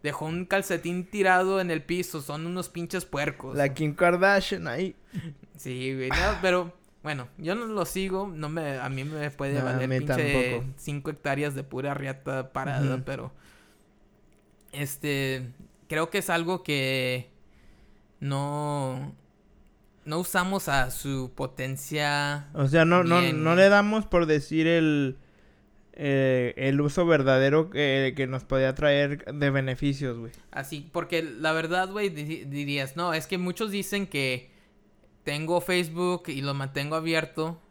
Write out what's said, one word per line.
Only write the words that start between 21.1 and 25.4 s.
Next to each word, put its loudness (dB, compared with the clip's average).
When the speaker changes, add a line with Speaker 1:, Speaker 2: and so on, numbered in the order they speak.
Speaker 1:
potencia -4
Speaker 2:
O 2
sea, 8
no, 6
no, 6
Speaker 1:
bien, 2
Speaker 2:
no 4
Speaker 1:
güey. 10
Speaker 2:
le 10
damos, 4
por 2
decir, 2
el 2